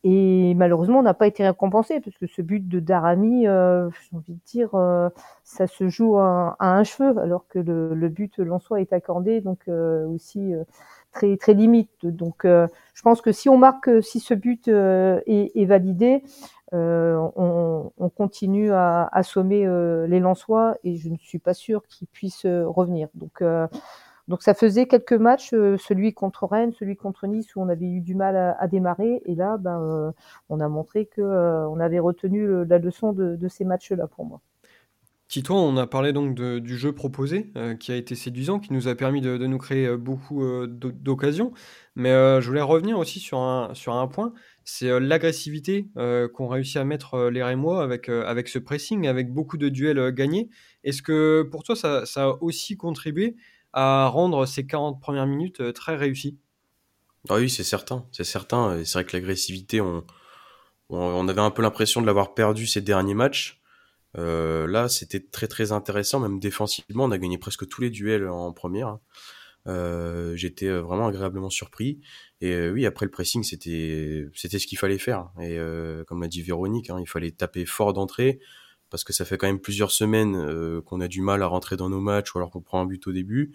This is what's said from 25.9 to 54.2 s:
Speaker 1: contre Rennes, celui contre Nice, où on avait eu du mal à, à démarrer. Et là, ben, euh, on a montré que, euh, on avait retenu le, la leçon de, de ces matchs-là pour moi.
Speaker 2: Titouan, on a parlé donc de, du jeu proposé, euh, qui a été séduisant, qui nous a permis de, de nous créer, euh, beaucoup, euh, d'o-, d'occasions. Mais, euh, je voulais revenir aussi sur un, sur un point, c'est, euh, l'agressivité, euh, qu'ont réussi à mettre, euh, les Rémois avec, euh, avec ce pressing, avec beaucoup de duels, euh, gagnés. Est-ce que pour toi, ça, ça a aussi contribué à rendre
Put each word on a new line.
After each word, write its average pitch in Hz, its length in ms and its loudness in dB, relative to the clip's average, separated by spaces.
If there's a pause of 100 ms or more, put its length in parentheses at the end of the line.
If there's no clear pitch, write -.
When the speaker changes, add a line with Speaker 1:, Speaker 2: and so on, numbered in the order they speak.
Speaker 1:
contre 190 320 -4
Rennes, 226 320 0
celui 196 160 -6
contre 196 320 -8
Nice, 214 300 -6
où 190 40 -6
on 185 80 -2
avait 175 220 -2
eu 180 100 -4
du 175 140 -6
mal 190 220 0
à, 180 160 2
à - 160 -2
démarrer. 190 560 0
Et 180 100 -4
là, 190 240 -2
ben, 175 220 -4
euh, 160 320 -2 (360)
on 156 120 -4
a 151 80 -2
montré 156 380 -4
que, - 140 -10
euh, 175 480 0
on 160 120 -4
avait 170 180 0
retenu 185 480 0
le, 185 160 2
la 175 160 6
leçon 180 340 -2
de, 185 220 -2
de 170 140 -6
ces - 160 -6
matchs-là 185 420 -2
pour - 200 -12
moi. - 140 -16 (840)
Speaker 2:
Titouan, 170 320 -2
on 151 180 2
a 127 120 0
parlé 139 240 0
donc 139 240 -2
de, 123 240 -6
du 120 160 -10
jeu 139 160 -2
proposé, 143 640 -6
euh, 117 180 -6
qui 113 160 -14
a 123 60 -4
été 123 180 -8
séduisant, 135 460 -6
qui 202 120 -10
nous 131 140 -2
a 123 80 -2
permis 135 260 -2
de, 127 160 -2
de 127 120 -4
nous 131 100 -2
créer, 135 280 -2
euh, 123 100 -2
beaucoup, 135 480 -6
euh, 123 240 -4
d'o-, 123 240 -10
d'occasions. 139 600 -2 (440)
Mais, 127 140 0
euh, 131 300 6
je 120 80 -4
voulais 139 120 0
revenir 165 400 2
aussi 160 180 -6
sur 143 200 -6
un, 127 360 -4
sur 123 200 -8
un 127 120 -2
point, 208 260 -6 (300)
c'est, - 280 -6
euh, 127 100 2
l'agressivité, 160 960 -2
euh, 120 320 -2
qu'ont 123 180 -8
réussi 135 320 -4
à 135 60 -2
mettre, 139 300 -6
euh, 123 160 0
les 123 120 -4
Rémois 143 400 -2
avec, 123 260 -6
euh, 117 180 -2
avec 120 200 -4
ce - 140 -6
pressing, 147 480 -4
avec 127 240 -2
beaucoup 156 240 -6
de 143 120 0
duels, 139 300 0
euh, 127 140 0
gagnés. 151 380 -2 (340)
Est-ce 139 180 -6
que 156 480 2
pour 156 140 -12
toi, 233 100 -2
ça, 143 320 -2
ça 139 200 -2
a 135 140 0
aussi 170 360 -6
contribué 170 580 -4 (380)
à 135 360 4
rendre 139 380 2